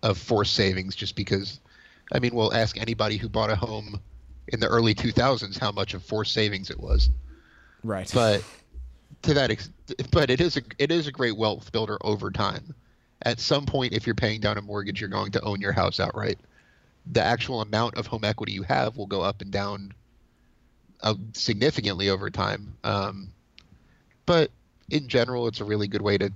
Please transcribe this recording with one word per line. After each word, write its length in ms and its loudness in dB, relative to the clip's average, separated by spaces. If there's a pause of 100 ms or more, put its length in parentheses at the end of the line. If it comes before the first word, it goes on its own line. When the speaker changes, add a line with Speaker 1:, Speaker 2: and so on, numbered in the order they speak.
Speaker 1:
of 160 2
forced 360 2
savings 400 2
just 220 -8
because, 440 -4 (520)
I 60 2
mean, 160 0
we'll 200 2
ask 240 2
anybody 380 0
who 120 -4
bought 220 0
a 60 2
home 440 -6 (480)
in 120 -4
the 60 2
early 280 4
two 180 -2
thousands 440 2
how 160 -2
much 220 -4
of 80 -8
forced 320 -2
savings 360 0
it 80 -10
was. 320 4 (720)
Speaker 2:
Right. 300 -4
Speaker 1:
But 320 4 (760)
to 120 4
that 160 4
ex-, 200 -4 (400)
but 200 4
it 100 4
is 160 2
a, 60 -2 (160)
it 140 2
is 140 2
a 60 -8
great 240 0
wealth 360 0
builder 300 -2
over 280 0
time. 440 -2 (480)
At 180 0
some 260 2
point, 260 -2
if 140 -2
you're 80 0
paying 260 0
down 180 0
a 40 -8
mortgage, 380 -6
you're 100 -6
going 220 -4
to 100 2
own 180 -2
your 120 -2
house 260 2
outright. 400 -2 (720)
The 120 2
actual 400 0
amount 340 0
of 100 -4
home 180 -6
equity 280 -2
you 120 -6
have 320 0
will 100 -8
go 160 -2
up 180 -2
and 100 -10
down, 420 -6 (1080)
uh, 120 2 (180)
significantly 800 0
over 200 -2
time. 540 -4
Um, 460 -2 (960)
but 240 6 (400)
in 180 -2
general, 400 2
it's 120 -6
a 40 -4
really 240 0
good 140 -2
way 160 4
to 180 2